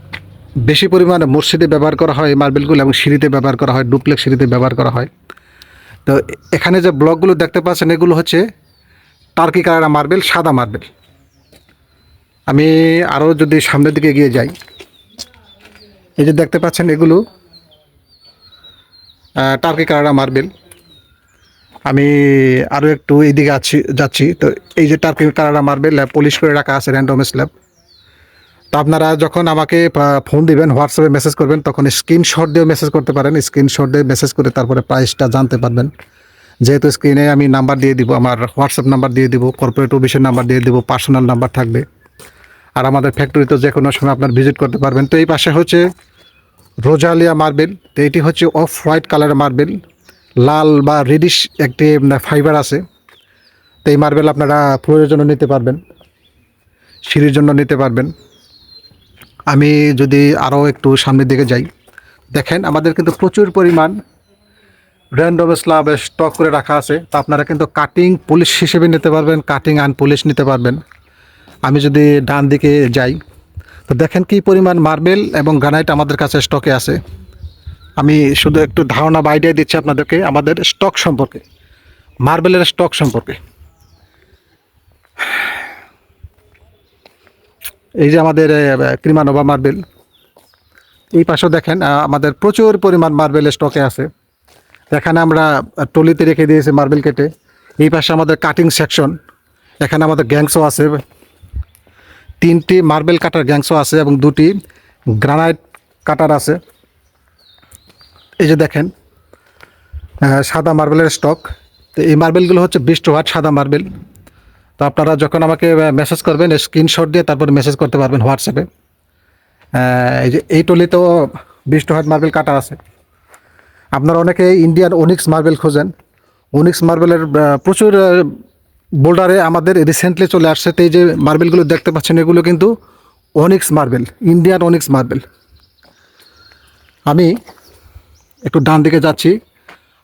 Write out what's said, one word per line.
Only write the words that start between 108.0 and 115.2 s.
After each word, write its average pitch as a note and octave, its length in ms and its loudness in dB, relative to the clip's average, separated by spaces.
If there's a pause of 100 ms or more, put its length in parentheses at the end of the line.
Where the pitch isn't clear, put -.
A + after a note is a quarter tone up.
এই D#3+ 100 0
যে D#3 80 2
দেখেন, D#3 340 -2 (1300)
আহ, C#3 220 -2
সাদা D#3+ 300 -4
মার্বেলের D3+ 380 0
স্টক। - 380 -4 (480)
তো D3+ 60 -2
এই D#3 140 2
মার্বেলগুলো F3 460 2
হচ্ছে F3+ 160 0
বিশ D#3 220 -2
to D#3 260 0
সাদা D#3 240 -2
মার্বেল। C#3+ 380 -2 (880)
তো C#3+ 60 -2
আপনারা D3+ 320 -2
যখন D3+ 260 -2